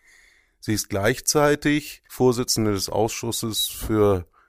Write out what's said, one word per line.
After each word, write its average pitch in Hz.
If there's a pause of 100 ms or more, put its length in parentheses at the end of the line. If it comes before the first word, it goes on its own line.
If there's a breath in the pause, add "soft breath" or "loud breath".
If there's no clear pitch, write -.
(580 soft breath)
Sie -
ist 101
gleichzeitig 147
Vorsitzende 117
des 95
Ausschusses 110
für 101 (220 soft breath)